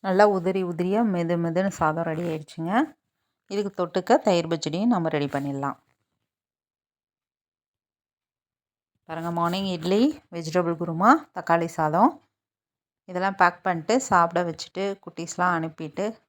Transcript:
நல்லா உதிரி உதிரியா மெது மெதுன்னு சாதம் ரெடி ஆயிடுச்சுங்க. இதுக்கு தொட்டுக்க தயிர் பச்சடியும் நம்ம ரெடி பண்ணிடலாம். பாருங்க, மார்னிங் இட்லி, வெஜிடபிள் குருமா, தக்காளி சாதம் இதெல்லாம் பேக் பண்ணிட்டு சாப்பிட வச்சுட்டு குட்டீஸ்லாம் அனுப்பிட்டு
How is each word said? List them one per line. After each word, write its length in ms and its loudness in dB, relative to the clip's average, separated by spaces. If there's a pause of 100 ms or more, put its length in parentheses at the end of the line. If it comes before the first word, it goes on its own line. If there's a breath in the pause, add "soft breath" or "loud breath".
நல்லா 180 6 (120)
உதிரி 340 -2
உதிரியா 300 0 (120)
மெது 220 0 (100)
மெதுன்னு 340 0
சாதம் 320 0
ரெடி 200 -6
ஆயிடுச்சுங்க. 420 -8 (800)
இதுக்கு 260 -4
தொட்டுக்க 480 2
தயிர் 260 2
பச்சடியும் 420 -2
நம்ம 220 0
ரெடி 180 -2
பண்ணிடலாம். 440 -6 (3250)
பாருங்க, 300 -6
மார்னிங் 380 -2
இட்லி, 260 2 (320)
வெஜிடபிள் 480 -2
குருமா, 280 2 (260)
தக்காளி 320 0 (100)
சாதம் 340 4 (1000)
இதெல்லாம் 300 -4
பேக் 260 4
பண்ணிட்டு 280 0 (160)
சாப்பிட 380 4
வச்சுட்டு 360 -8 (200)
குட்டீஸ்லாம் 540 -2
அனுப்பிட்டு 480 -6 (220)